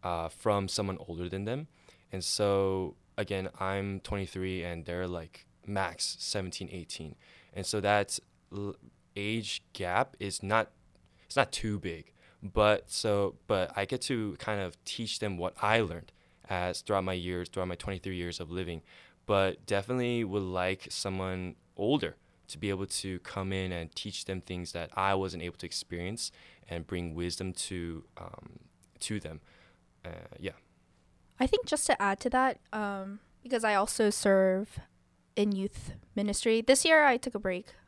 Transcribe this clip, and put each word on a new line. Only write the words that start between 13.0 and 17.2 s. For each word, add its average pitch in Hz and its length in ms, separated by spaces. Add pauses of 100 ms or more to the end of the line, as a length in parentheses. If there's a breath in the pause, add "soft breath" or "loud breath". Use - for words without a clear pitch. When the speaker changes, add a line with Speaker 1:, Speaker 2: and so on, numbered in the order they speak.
Speaker 1:
but 92 280
I 98 120
get 127 160
to 110 360
kind 104 220
of 90 240
teach - 360
them 98 180
what 87 240
I 110 180
learned 85 320 (360 soft breath)
as 90 340
throughout 98 220
my 92 100
years, 90 340